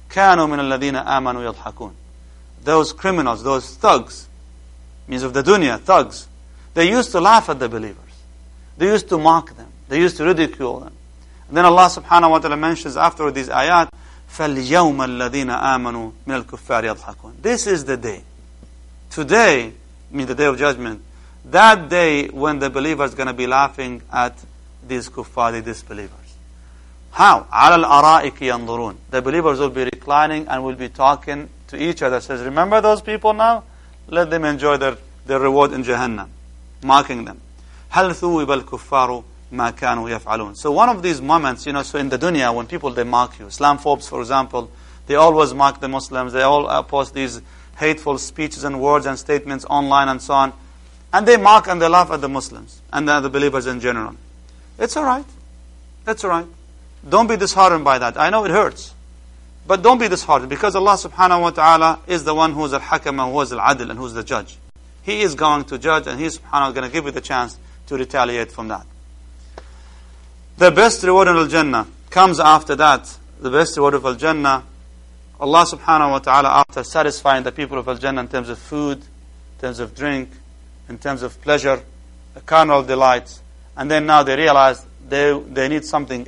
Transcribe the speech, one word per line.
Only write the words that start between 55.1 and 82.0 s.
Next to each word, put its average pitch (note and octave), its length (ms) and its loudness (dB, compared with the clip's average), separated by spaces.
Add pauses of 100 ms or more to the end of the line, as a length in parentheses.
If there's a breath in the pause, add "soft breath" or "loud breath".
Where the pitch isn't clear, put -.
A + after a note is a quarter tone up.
That's G#3+ 200 -8
all F#3+ 60 -4
right. E3+ 160 -4 (600)
Don't G3 200 4
be A3 100 -2
disheartened F#3 480 2
by C3+ 140 4
that. A#2+ 180 -4
I D#3 140 0
know G#3+ 140 0
it F#3 60 -4
hurts. F3 440 -2 (720)
But F#3+ 160 0
don't A#3+ 160 6
be A3+ 100 -2
disheartened, C#3+ 400 0
because E3+ 260 -4
Allah G3 200 4
subhanahu F3+ 480 0
wa E3+ 80 0
ta'ala D#3+ 560 4
is E3+ 180 -4
the D#3 100 -2
one D#3+ 180 0
who D3+ 120 -6
is C3+ 80 -6
al-Hakam C#3 500 -4
and C3 100 -4
who D3 100 -2
is B2 100 -8
al-Adl A#2+ 380 -2
and A2+ 80 -12
who C3 80 -10
is A#2 80 -14
the A2+ 100 -10
judge. A2+ 320 -8 (460)
He G#3 180 -6
is F3+ 140 -2
going D3 300 0
to C3 140 -10
judge, D#3 280 -2
and C3+ 120 -10
He D#3 80 -6
subhanahu - 160 -12
wa - 160 -4
ta'ala C3+ 140 -2
gonna C3 160 -8
give D3+ 160 -6
you C#3 60 -8
the B2+ 100 -10
chance B2+ 380 -6 (300 soft breath)
to C#3 80 -6
retaliate A#2+ 560 -4
from A2 160 -12
that. G2+ 180 -12 (1700 soft breath)
The F3+ 140 6
best G3+ 320 4
reward F#3 260 6
in F3 80 4
Al-Jannah D3 500 0 (220)
comes F3+ 320 4
after D#3 360 4
that. C#3+ 380 2 (260)
The C3 100 -6
best D#3+ 260 0
reward C#3+ 180 2
of C3 120 -4
Al-Jannah, C#3 580 -2 (760)
Allah D#3 260 4
subhanahu D#3 440 0
wa C3+ 100 0
ta'ala, C#3 460 4
after - 180 -8
satisfying C#3 580 0
the B2+ 100 -6
people C3+ 260 -8
of A#2 80 -8
Al-Jannah B2+ 360 -4
in B2 60 -12
terms B2 200 -6
of A#2 100 -10
food, D3 400 -6
in - 640 -20
terms B2+ 180 -8
of A2+ 160 -12
drink, C3+ 360 -6 (580)
in A#2+ 80 -16
terms C3+ 260 -8
of B2 200 -10
pleasure, C#3+ 400 0 (500)